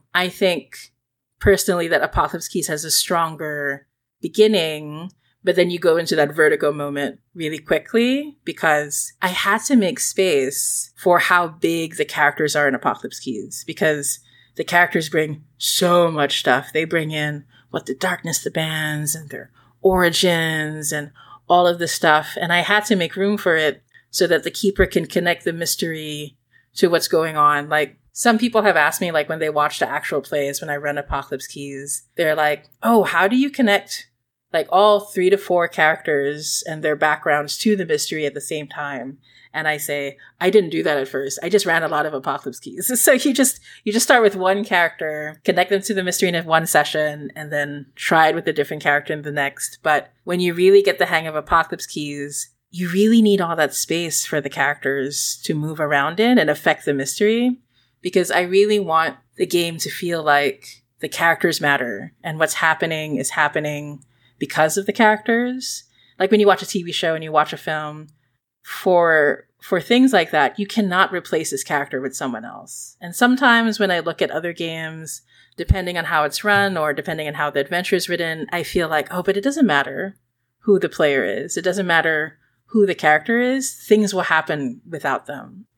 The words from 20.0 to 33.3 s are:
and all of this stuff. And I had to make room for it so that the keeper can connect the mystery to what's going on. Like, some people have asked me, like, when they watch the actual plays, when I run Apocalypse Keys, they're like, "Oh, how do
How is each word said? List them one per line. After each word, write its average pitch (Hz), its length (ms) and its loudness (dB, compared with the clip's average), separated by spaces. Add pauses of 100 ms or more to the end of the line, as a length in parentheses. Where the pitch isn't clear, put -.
and 147 180 -6 (400)
all 180 160 6
of 170 140 2
this 165 120 -4
stuff. 156 480 2
And 175 140 -2
I 175 60 2
had 208 260 0
to 220 100 2
make 170 200 -2
room 202 200 0
for 175 200 0
it 156 260 0 (300)
so 175 160 2
that 165 160 2
the - 80 -8
keeper 196 340 2
can 165 220 0
connect 170 360 -2
the 170 100 -2
mystery 156 840 -6 (380)
to 185 120 4
what's 165 200 2
going 160 280 0
on. 147 320 2
Like, 151 300 -2 (160)
some 233 240 2
people 226 240 2
have 190 160 4
asked 156 240 2
me, 175 100 -2
like, 156 160 0
when 160 120 -6
they 156 100 -2
watch 147 300 0
the 120 100 -2
actual 143 320 -4
plays, 143 400 -4
when 160 80 -8
I 147 60 -4
run 147 220 -4
Apocalypse 139 500 -8
Keys, 143 560 -10 (120)
they're 156 200 0
like, 151 300 0 (180)
"Oh, 226 200 6
how 175 240 2
do 240 100 2